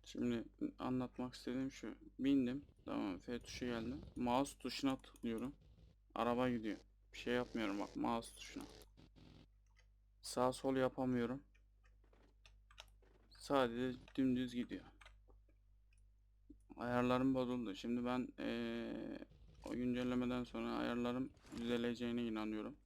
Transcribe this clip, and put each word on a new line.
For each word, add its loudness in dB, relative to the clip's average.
Şimdi 0
anlatmak -2
istediğim -2
şu. -8
Bindim. 4
Tamam, -2
F -6
tuşu -8
geldi. -2
Mouse 2
tuşuna 0
tıklıyorum. -4
Araba 4
gidiyor. 0
Bir -12
şey 0
yapmıyorum 0
bak -4
mouse 0
tuşuna. -10
Sağ 4
sol 0
yapamıyorum. 2
Sadece 2
dümdüz 4
gidiyor. -4
Ayarlarım 6
bozuldu. 2
Şimdi 0
ben, 0
eee, -4
o -6
güncellemeden 0
sonra -4
ayarlarım 0
düzeleceğine 0
inanıyorum. -2